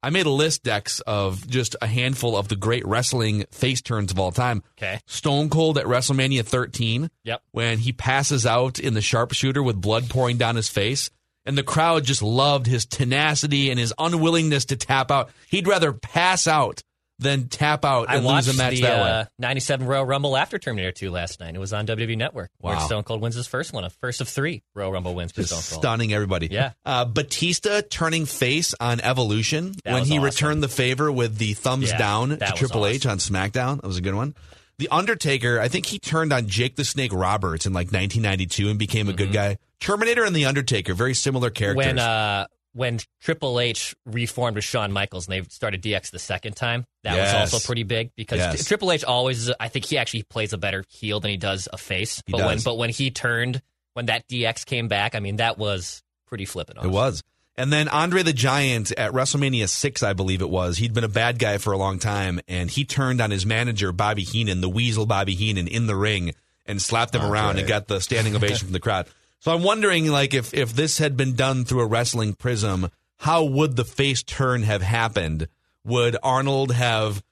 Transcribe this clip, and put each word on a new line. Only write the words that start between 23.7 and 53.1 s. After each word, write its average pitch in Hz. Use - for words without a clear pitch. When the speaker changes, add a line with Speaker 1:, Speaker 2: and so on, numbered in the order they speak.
Speaker 2:
one, 101
a 87
first -
of 131
three 143
Royal 98
Rumble 90
wins 87
for 104
Speaker 1:
Just 85
Speaker 2:
Stone 85
Cold. -
Speaker 1:
stunning 113
everybody. 95
Speaker 2:
Yeah. 120
Speaker 1:
Uh, 127
Batista 170
turning 160
face 139
on 117
Evolution 127
Speaker 2:
That 101
Speaker 1:
when 127
Speaker 2:
was 131
Speaker 1:
he 151
Speaker 2:
awesome. 143
Speaker 1:
returned 147
the 135
favor 131
with 117
the 107
thumbs 131
Speaker 2:
Yeah, 82
Speaker 1:
down 110
to 151
Speaker 2:
that 98
was 90
Speaker 1:
Triple 113
H 135
Speaker 2:
awesome. 120
Speaker 1:
on 98
SmackDown. 131
That -
was 92
a 90
good 95
one. 135
The 151
Undertaker, 143
I 113
think 180
he 208
turned 160
on 117
Jake 117
the 143
Snake 127
Roberts 92
in, 95
like, 90
nineteen 98
ninety-two 98
and 104
became 107
a 98
good 95
Speaker 2:
Mm-hmm. 98
Speaker 1:
guy. 101
Terminator 226
and 196
the 151
Undertaker, 131
very 120
similar 127
characters. 107
Speaker 2:
When, 131
uh, 110
when 120
Triple 135
H 120
reformed 117
with 104
Shawn 104
Michaels 95
and 95
they 92
started 101
D 104
X -
the 90
second 104
time, 120
that 101
Speaker 1:
Yes. 98
Speaker 2:
was 82
also 113
pretty 117
big 113
because 113
Speaker 1:
Yes. 85
Speaker 2:
T-, 151
Triple 202
H 156
always, 123
I 113
think -
he 151
actually 117
plays 107
a 104
better 98
heel 104
than 101
he 101
does 95
a -
face. -
Speaker 1:
He -
Speaker 2:
But 117
when, 110
Speaker 1:
does. 113
Speaker 2:
but 117
when 117
he 131